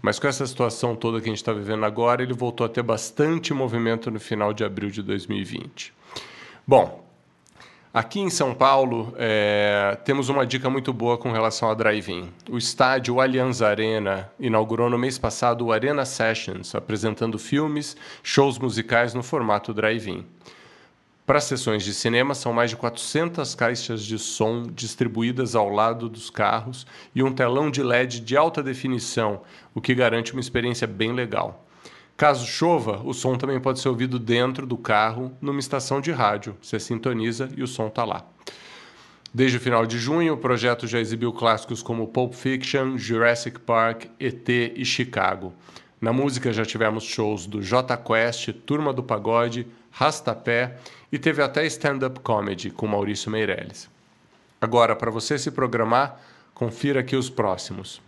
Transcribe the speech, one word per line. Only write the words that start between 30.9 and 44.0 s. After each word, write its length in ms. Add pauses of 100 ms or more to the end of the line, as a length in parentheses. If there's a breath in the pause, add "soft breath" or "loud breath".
legal. 520 (500 loud breath)
Caso 300
chova, 580
o 80
som 280
também 200
pode 200
ser 100
ouvido 300
dentro 480
do 100
carro, 540 (100)
numa 180
estação 400
de 120
rádio. 500
Você 180
sintoniza 800
e 60
o 40
som 220
tá 160
lá. 180 (1120 loud breath)
Desde 240
o 20
final 280
de 100
junho, 380
o 20
projeto 480
já 140
exibiu 340
clássicos 480
como 240
Pulp 300
Fiction, 640
Jurassic 600
Park, 420 (160)